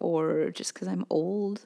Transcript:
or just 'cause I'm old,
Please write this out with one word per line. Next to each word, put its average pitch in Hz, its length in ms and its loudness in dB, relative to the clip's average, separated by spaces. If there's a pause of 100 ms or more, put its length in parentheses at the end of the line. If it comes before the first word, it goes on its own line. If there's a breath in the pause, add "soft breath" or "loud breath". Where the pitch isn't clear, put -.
or 160 500 2
just - 240 -8
'cause 180 140 -6
I'm 185 200 -2
old, 196 580 0